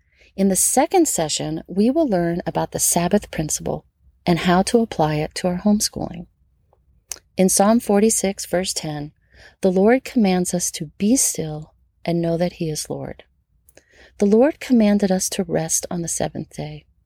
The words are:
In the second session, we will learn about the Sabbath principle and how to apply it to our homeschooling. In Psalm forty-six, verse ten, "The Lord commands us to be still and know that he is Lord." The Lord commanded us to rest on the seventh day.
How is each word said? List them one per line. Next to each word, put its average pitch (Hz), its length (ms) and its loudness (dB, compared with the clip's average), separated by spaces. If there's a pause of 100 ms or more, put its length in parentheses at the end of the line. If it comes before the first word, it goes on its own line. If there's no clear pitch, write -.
(360)
In 196 120 2
the 185 80 2
second 320 520 2
session, 156 580 -4
we 202 240 2
will 311 160 2
learn 175 400 0
about 165 260 -4
the 156 60 -6
Sabbath 175 520 0
principle 156 560 -6 (380)
and 170 160 2
how 185 220 4
to 233 180 2
apply 156 360 0
it 156 200 -4
to 185 120 -4
our 180 100 -2
homeschooling. 208 680 -2 (1120)
In 185 120 4
Psalm 214 320 4
forty-six, 202 680 0
verse 180 260 -4
ten, 151 400 -8 (500)
"The 190 100 2
Lord 214 320 4
commands 185 500 0
us - 180 -4
to 151 260 -10
be 214 180 2
still 156 580 -6 (300)
and 170 160 -2
know 165 160 0
that 175 180 -2
he 160 160 -6
is - 200 -8
Lord." 139 340 -12 (920)
The 202 80 2
Lord 233 340 4
commanded 208 500 4
us 185 200 0
to 190 140 -4
rest 160 460 -2
on 175 100 -6
the 165 80 -6
seventh - 480 -6
day. 151 300 -12 (200)